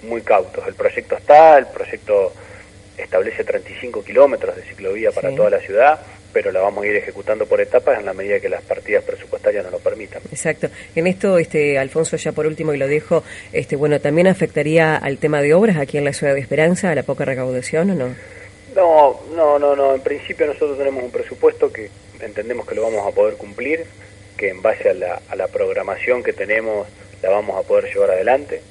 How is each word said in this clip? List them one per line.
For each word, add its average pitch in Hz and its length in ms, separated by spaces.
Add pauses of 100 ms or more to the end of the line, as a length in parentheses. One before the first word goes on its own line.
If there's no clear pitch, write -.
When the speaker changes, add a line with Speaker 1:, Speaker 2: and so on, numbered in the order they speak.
Speaker 1:
muy 117 140
cautos. 95 440
El 98 80
proyecto - 420
está, 151 420
el 127 80
proyecto 98 680 (640)
establece 104 480
treinta - 260
y - 100
cinco 104 240
kilómetros 117 520
de 90 60
ciclovía 101 480
para 135 200
Speaker 2:
Sí. 135 60
Speaker 1:
toda 104 140
la 98 100
ciudad, 135 400 (320)
pero 101 180
la 92 100
vamos 101 240
a - 20
ir 104 100
ejecutando 101 500
por - 140
etapas 123 380
en 101 80
la 95 80
medida 98 260
que 98 80
las 87 140
partidas - 420
presupuestarias - 600
nos 90 80
lo 90 80
permitan. 104 500
Speaker 2:
Exacto. 151 380 (260)
En 175 120
esto, 185 320
este, 147 400
Alfonso, 156 380
ya 151 160
por 151 140
último, 156 260
y 139 60
lo 135 100
dejo, 151 340 (300)
este, 143 240
bueno, 147 240
¿también 160 280
afectaría 156 680
al 139 220
tema 151 240
de 147 100
obras 190 240
aquí 147 220
en 143 80
la 139 80
ciudad 143 200
de 139 60
Esperanza, 160 500
a 156 40
la 131 80
poca 139 240
recaudación, 131 640
o 185 40
no? 127 200 (600)
Speaker 1:
No, 156 460 (160)
no, 147 220
no, 143 180
no. 139 180
En 131 60
principio 143 460
nosotros 143 320
tenemos 135 260
un 123 60
presupuesto 135 600
que 107 200 (300)
entendemos 110 460
que 104 80
lo 107 80
vamos 110 240
a 98 80
poder 104 220
cumplir, 101 480 (540)
que 101 100
en 92 140
base 110 260
a 92 60
la, 90 340
a 101 80
la 92 120
programación 98 760
que 110 100
tenemos 107 540 (360)
la 95 60
vamos 98 340
a - 60
poder 101 240
llevar 98 200
adelante. 131 580